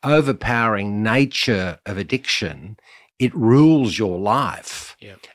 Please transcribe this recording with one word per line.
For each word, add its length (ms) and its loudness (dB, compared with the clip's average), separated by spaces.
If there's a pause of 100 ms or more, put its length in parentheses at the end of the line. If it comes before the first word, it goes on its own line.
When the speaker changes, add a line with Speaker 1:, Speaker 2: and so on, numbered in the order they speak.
Speaker 1:
overpowering 1000 0
nature 800 0
of 120 -8
addiction, 800 -6 (420)
it 160 0
rules 640 4
your 180 -2
life. 800 -4
Speaker 2:
Yeah. 160 -20 (200)